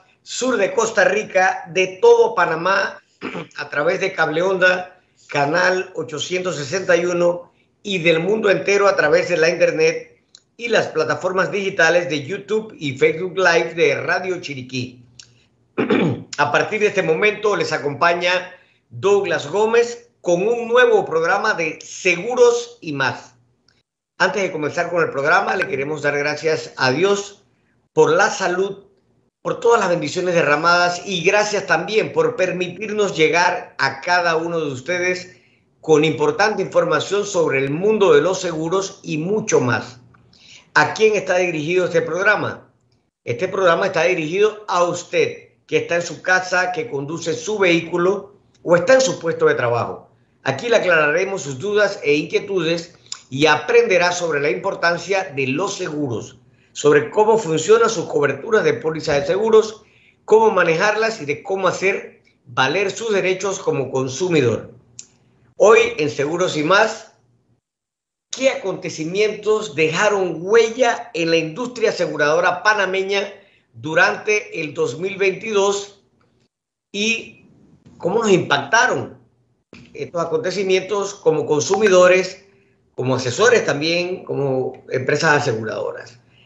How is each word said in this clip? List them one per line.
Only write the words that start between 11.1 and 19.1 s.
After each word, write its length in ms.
digitales 560
de 160
YouTube 540
y 180
Facebook 440
Live 340
de 220
Radio 440
Chiriquí. 640
<clears throat> 600
A 140
partir 280
de 100
este 120
momento 540
les 180
acompaña 800
Douglas 560